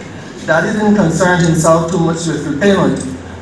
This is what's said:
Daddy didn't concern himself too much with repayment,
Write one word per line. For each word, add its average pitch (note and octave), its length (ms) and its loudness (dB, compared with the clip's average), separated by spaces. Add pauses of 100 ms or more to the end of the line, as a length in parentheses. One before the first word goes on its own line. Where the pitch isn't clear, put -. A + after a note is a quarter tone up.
(460)
Daddy E3+ 260 0
didn't G#3 240 2
concern F3+ 480 2
himself E3 480 2
too F#3 80 0
much E3 280 -2
with D3 200 -4
repayment, F3+ 560 2 (380)